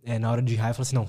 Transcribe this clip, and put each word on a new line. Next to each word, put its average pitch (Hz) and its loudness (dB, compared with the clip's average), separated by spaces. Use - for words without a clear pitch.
é, 117 -2
na 113 0
hora 120 2
de 117 2
raiva, 113 0
falar 131 -4
assim, 127 -2
"Não, 113 2